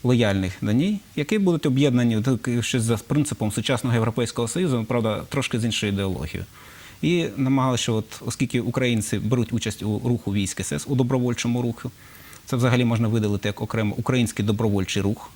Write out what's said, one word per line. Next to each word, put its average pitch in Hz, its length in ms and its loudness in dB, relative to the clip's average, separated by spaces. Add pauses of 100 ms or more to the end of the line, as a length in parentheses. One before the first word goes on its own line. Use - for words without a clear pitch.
лояльних 104 500 4 (100)
до 104 100 0
ній, 185 280 2 (160)
які 147 220 0
будуть 175 280 2
об'єднані, 123 560 4
так, 123 260 0 (160)
щось 123 180 0
за 113 140 2
принципом 117 560 -2
сучасного 120 420 0
Європейського 117 540 0
Союзу, 135 400 0
правда, 113 400 0
трошки 127 320 -2
з 110 40 -2
іншою 107 280 0
ідеологією. 95 520 -4 (580)
І 165 240 2 (100)
намагалися, 131 460 2
що 117 120 0
от, - 320 -4
оскільки 123 340 -2
українці 117 580 0
беруть 110 340 0
участь 110 300 -4
у 104 220 0
руху 120 300 0
військ 98 260 -2
С 95 120 -4
С, 147 160 -4
у 139 60 0
добровольчому 123 680 0
руху, 120 280 -6 (560)
це 135 100 -2
взагалі 123 280 4
можна 117 240 2
видалити 104 400 0
як 104 120 -6
окремо 107 380 -2
український 117 460 0
добровольчий 101 580 0
рух 101 340 0